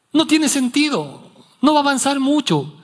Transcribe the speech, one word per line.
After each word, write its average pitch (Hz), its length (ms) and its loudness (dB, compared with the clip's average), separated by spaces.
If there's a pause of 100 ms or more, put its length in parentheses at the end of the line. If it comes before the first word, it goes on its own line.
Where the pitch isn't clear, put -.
(120)
No 302 160 2
tiene 302 220 2
sentido, 254 840 -4 (300)
no 302 120 4
va 294 60 2
a 285 40 2
avanzar 277 360 0
mucho. 262 540 0 (100)